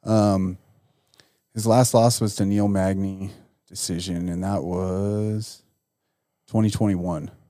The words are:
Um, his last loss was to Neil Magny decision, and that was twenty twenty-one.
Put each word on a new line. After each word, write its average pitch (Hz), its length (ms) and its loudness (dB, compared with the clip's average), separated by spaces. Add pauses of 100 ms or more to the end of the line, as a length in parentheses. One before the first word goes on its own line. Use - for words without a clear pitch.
Um, 98 520 2 (960)
his 110 140 -4
last 120 260 6
loss 117 280 4
was 107 160 -2
to 101 80 0
Neil 101 240 2
Magny 95 640 -2 (360)
decision, 87 640 -6
and 87 140 -4
that 98 200 -2
was 101 1000 -4 (840)
twenty 110 220 2
twenty-one. 90 600 -2 (180)